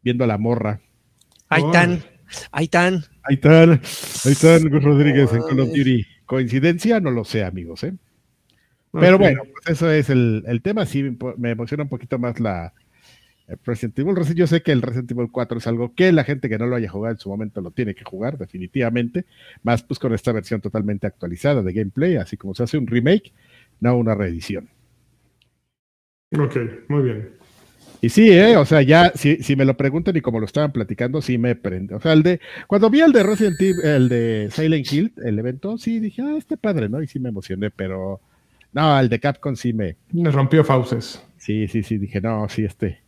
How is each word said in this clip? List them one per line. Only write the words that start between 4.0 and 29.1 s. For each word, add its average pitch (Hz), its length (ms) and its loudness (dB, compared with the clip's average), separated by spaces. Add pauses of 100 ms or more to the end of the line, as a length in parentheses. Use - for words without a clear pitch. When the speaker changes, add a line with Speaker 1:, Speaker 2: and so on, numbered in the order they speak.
Speaker 1:
ahí 139 140 4
tan, 160 300 6
Gus 143 140 0
Rodríguez 139 500 4
en 117 80 0
Call 151 180 -2
of 131 100 0
Speaker 2:
Órale. - 100 -4
Speaker 1:
Duty. 127 260 0 (220)
¿Coincidencia? 139 720 0
No 165 100 -4
lo 117 140 -4
sé, 107 200 -4
amigos, 90 400 -10
¿eh? 180 100 -8 (960)
Pero 175 240 6
Speaker 3:
Ok. 190 60 4
Speaker 1:
bueno, 135 200 4 (100)
pues - 240 -6
eso 165 160 -2
es 147 200 2
el, 117 340 2
el 117 160 -4
tema. 202 240 -2
Sí, 139 160 -4
me 139 120 -4
impo-, 123 220 -10
me 120 160 -6
emociona 117 320 -6
un 139 60 -8
poquito 127 300 -8
más 120 200 -6
la, 90 340 -6 (760)
el 87 160 -14
Resident 117 360 -6
Evil. 180 160 0
Resi-, 170 180 -2
yo 170 120 2
sé 160 160 0
que 156 120 0
el 127 80 2
Resident 120 300 -6
Evil 120 200 -4
cuatro 120 260 -6
es 113 100 -8
algo 117 280 -4
que 185 160 4
la 156 140 4
gente 139 240 -6
que 110 80 -4
no 117 100 -4
lo 123 80 -2
haya 110 140 -4
jugado 104 240 -6
en 104 60 -10
su 101 100 -12
momento 104 320 -8
lo 87 100 -12
tiene 110 240 -6
que - 80 -20
jugar, 117 340 -8
definitivamente. 123 880 -4 (380)
Más, 120 200 -2
pues, - 160 -10
con 120 140 -2
esta 113 200 -4
versión 110 260 -6
totalmente 104 480 -6
actualizada 104 560 -4
de 92 80 -4
gameplay, 127 460 -2
así 98 180 -6
como 98 200 -12
se 120 80 -4
hace 131 140 -4
un 127 100 -4
remake, 131 440 0 (480)
no 123 180 2
una 113 180 0
reedición. 92 520 -6 (1700)
Speaker 3:
Ok, 139 200 -2 (320)
muy 143 140 0
bien. 107 260 -4 (680)
Speaker 1:
Y 117 100 0
sí, 220 200 8
¿eh? 208 280 8
O 143 80 4
sea, 151 180 4
ya, 170 320 6